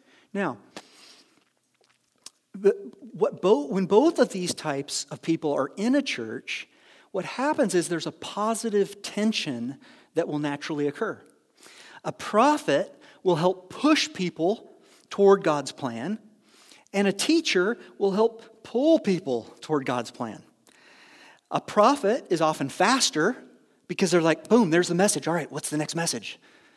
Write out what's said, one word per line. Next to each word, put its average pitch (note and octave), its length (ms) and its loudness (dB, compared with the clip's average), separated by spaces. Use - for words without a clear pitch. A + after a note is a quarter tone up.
Now, F3+ 240 -4
the, - 220 2
what G3 300 -2
bo-, B3+ 240 2
when G3 200 -2
both C4+ 340 4
of B3+ 100 4
these F3+ 240 -6
types C#3 580 -6
of D3+ 100 -12
people D#3+ 320 0
are - 220 -2
in A#3+ 200 0
a C#4+ 60 2
church, - 680 -8
what F#3 140 -4
happens C4+ 500 -2
is D#3+ 140 0
there's D#3+ 180 -4
a D3 40 -8
positive G#3 880 -2
tension C#3 760 -4
that E3 120 0
will D3+ 120 -4
naturally D3 480 -4
occur. D3 340 -6
A D#3+ 60 -8
prophet G#3+ 840 0
will F3+ 120 2
help F3+ 340 0
push - 440 2
people F3+ 640 -4
toward G3 340 6
God's D3 300 0
plan, C3 460 -6
and G3+ 120 2
a G3 60 2
teacher A3 640 0
will G3 140 0
help A3 520 -2
pull D4+ 360 4
people C#3+ 600 -2
toward D3 260 -4
God's B2 260 -4
plan. A2 300 -10
A C#3+ 80 0
prophet A#3 720 2
is E3+ 100 0
often D#3 300 0
faster G#3+ 680 2
because F3 220 0
they're F3 100 4
like, D#3+ 260 2
"Boom, A3 220 4
there's F3 180 4
the F3 80 -2
message. F3 320 2
All E3 60 0
right, D#3+ 180 -4
what's C#3 180 -8
the D3+ 80 -6
next D3+ 180 -4
message?" E3 440 -6